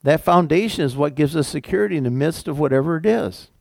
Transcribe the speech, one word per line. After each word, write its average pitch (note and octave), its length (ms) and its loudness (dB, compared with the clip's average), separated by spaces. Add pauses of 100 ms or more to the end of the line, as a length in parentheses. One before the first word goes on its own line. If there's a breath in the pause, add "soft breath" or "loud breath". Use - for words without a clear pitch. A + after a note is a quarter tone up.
That D3+ 180 2
foundation F3 600 2
is C3 120 -2
what C#3+ 200 -2
gives D3 200 0
us D3 120 0
security F#3+ 500 -2
in C3+ 80 -2
the A#2+ 60 0
midst C#3+ 360 -2
of C#3+ 100 -4
whatever D3 400 0
it D#3+ 80 -6
is G#3+ 440 -2 (120)